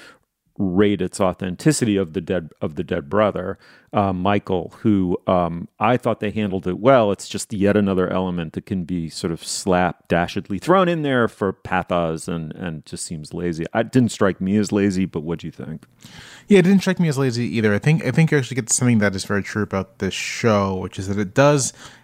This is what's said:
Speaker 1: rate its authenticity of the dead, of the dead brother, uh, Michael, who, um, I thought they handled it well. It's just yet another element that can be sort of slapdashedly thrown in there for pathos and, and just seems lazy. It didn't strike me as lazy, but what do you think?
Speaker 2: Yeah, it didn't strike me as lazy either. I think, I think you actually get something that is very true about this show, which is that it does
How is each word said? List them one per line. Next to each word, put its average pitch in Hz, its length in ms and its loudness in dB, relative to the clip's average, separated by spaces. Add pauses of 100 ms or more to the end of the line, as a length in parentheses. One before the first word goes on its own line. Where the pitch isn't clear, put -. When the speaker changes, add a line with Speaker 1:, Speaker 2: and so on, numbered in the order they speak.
(600)
Speaker 1:
rate 98 400 2
its 92 200 -6
authenticity 98 720 0
of 95 160 0
the 78 80 -6
dead, 85 300 -4 (100)
of 82 160 -6
the 87 80 -6
dead 82 260 -6
brother, 98 480 0 (360)
uh, 98 180 2
Michael, 95 720 -2
who, 95 440 2
um, 87 440 0 (100)
I 113 160 2
thought 117 240 -2
they 104 120 -4
handled 95 360 -4
it 90 120 -4
well. 113 340 4
It's - 160 -8
just - 240 -8
yet 101 240 4
another 98 320 2
element 90 440 -4
that 95 120 -8
can 95 180 -4
be 82 240 -4
sort 85 240 -6
of 80 100 -6
slapdashedly 90 1200 -2
thrown 180 280 4
in 170 120 -2
there 127 280 2
for 98 240 -2
pathos 85 720 -2
and, 82 240 -8
and 80 340 -10
just - 200 -12
seems 76 280 -12
lazy. 85 400 -4
It 113 200 -2
didn't 123 180 4
strike 95 300 0
me 95 160 2
as 101 160 0
lazy, 98 320 2
but 82 160 -6
what 80 180 -6
do - 80 -12
you 78 40 -10
think? - 340 -14 (640)
Speaker 2:
Yeah, 202 100 8
it 175 40 6
didn't 190 180 6
strike 185 180 0
me 170 80 2
as 139 100 0
lazy 120 280 0
either. 107 280 0
I 101 60 0
think, 151 240 2
I 131 80 0
think 160 180 4
you 151 80 2
actually 127 180 -4
get 120 140 -4
something 123 280 2
that 101 180 2
is 92 80 -6
very 101 200 -2
true - 200 -4
about 95 360 -4
this 95 140 -2
show, 101 640 0
which 92 240 -8
is 95 80 -8
that 98 100 -4
it 101 160 -4
does 143 380 4 (320)